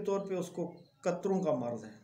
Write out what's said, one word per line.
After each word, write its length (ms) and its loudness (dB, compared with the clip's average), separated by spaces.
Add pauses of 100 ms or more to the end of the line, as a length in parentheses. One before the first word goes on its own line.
तौर 160 2
पे 160 -4
उसको 300 -2 (380)
कतरों 380 2
का 160 4
मर्ज़ 260 -2
है। 200 -14